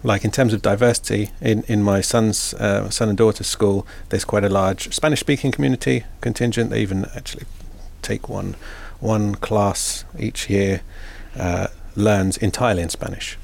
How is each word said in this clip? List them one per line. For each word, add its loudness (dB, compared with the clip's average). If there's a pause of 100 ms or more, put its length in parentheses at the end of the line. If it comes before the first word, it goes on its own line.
Like, 2
in 2
terms 4
of 0
diversity, 2 (100)
in, 2
in 4
my 4
son's, 2
uh, 0
son 0
and 2
daughter's 4
school, 2 (240)
there's 0
quite 2
a 2
large 0
Spanish-speaking 0
community 0 (160)
contingent. 0
They 0
even -2 (100)
actually -10 (560)
take -6
one, -6 (440)
one 2
class 0 (120)
each -6
year, 2 (560)
uh, 0 (280)
learns 4
entirely 2
in -4
Spanish. -8